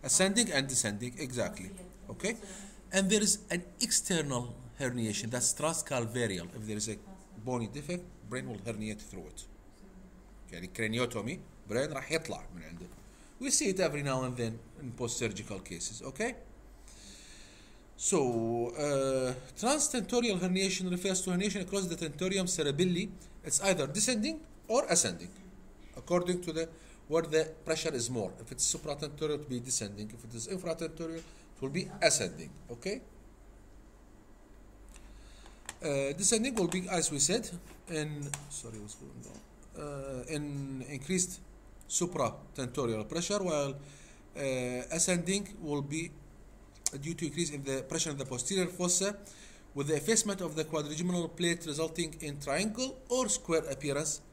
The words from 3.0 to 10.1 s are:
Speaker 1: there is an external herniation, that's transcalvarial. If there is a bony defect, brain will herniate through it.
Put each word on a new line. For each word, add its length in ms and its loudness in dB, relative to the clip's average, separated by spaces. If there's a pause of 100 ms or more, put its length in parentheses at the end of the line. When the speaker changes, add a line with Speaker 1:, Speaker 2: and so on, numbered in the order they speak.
Speaker 1:
there 140 8
is 160 6 (140)
an 100 0 (180)
external 720 2 (280)
herniation, 500 0
that's 240 2
transcalvarial. 1000 0
If 100 -6
there 100 -2
is 120 -2
a 80 -4 (480)
bony 240 0
defect, 340 -6 (260)
brain 200 -4
will 100 -6
herniate 420 -4
through 280 -12
it. 160 -14 (1080)